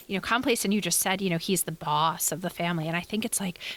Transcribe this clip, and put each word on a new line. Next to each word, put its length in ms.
you 80
know, 60
commonplace. 440
And 100
you 80
just 180
said, 220
you 80
know, 80
he's 240
the 100
boss 600
of 100
the 80
family. 360
And 100
I 40
think 240
it's, 160
like, 200